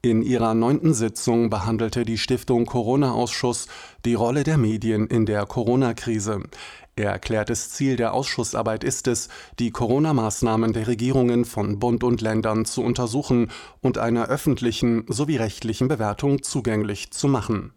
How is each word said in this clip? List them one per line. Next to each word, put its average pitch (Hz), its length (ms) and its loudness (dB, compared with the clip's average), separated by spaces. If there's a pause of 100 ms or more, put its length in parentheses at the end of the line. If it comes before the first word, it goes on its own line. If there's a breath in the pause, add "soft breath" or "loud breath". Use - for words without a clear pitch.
In 113 200 4
ihrer 113 320 2
neunten 139 400 2
Sitzung 117 560 0
behandelte 110 560 -2
die 113 140 -2
Stiftung 120 480 0
Corona-Ausschuss 123 1000 0 (380 loud breath)
die 120 80 4
Rolle 117 300 2
der 156 160 2
Medien 110 480 2
in 113 180 2
der 104 220 0
Corona-Krise. 113 960 0 (520 loud breath)
Erklärtes 107 760 -2
Ziel 135 240 0
der 117 180 0
Ausschussarbeit 110 720 -2
ist 127 240 -2
es, 120 220 0 (280 loud breath)
die 117 140 0
Corona-Maßnahmen 117 1040 2
der 110 120 -2
Regierungen 120 580 2
von 104 360 -4
Bund 117 240 0
und 120 180 2
Ländern 110 440 0
zu - 180 -4
untersuchen 120 680 0 (320 loud breath)
und 123 160 0
einer 117 300 0
öffentlichen 120 800 0
sowie 139 300 0
rechtlichen 110 500 -2
Bewertung 135 560 0
zugänglich 107 680 -2
zu - 180 -2
machen. 113 500 0